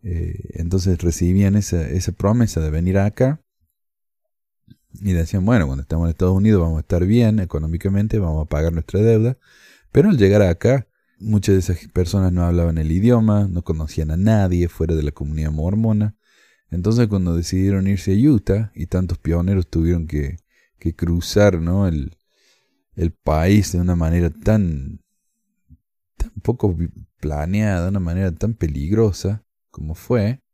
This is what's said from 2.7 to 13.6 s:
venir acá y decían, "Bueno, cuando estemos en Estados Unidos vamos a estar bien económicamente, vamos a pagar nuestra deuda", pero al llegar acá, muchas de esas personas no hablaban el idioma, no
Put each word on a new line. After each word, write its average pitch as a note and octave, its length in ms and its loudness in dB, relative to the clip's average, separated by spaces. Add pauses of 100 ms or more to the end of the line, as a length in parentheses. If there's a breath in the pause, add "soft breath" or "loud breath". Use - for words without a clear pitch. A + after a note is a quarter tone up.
venir F2 280 0
acá B2+ 420 0 (1500)
y G2 200 -4
decían, F2+ 340 0
"Bueno, A2 200 0
cuando C2+ 160 -6
estemos E2 240 -2
en E2+ 40 0
Estados F2+ 260 0
Unidos G#2 240 2
vamos E2 180 -2
a - 20 -4
estar F2+ 260 -2
bien A2 320 2
económicamente, F#2+ 800 -2
vamos D#2 260 -2
a - 40 -10
pagar D#2+ 240 -2
nuestra E2+ 280 -2
deuda", A2+ 380 2 (540 soft breath)
pero F#3 180 4
al D#3 80 2
llegar G2+ 240 6
acá, A2 460 2 (320)
muchas G#2 340 2
de F#2+ 60 4
esas F2+ 320 -4
personas F2+ 400 0
no F2+ 120 0
hablaban E2+ 340 2
el D#2 120 -2
idioma, G#2 580 2
no F2 140 -4